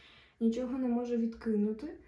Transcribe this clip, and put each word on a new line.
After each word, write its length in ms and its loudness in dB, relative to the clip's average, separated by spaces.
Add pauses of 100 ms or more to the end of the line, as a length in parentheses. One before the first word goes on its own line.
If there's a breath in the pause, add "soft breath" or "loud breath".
(400 loud breath)
Нічого 380 0
не 100 0
можу 280 0
відкинути. 840 0 (100)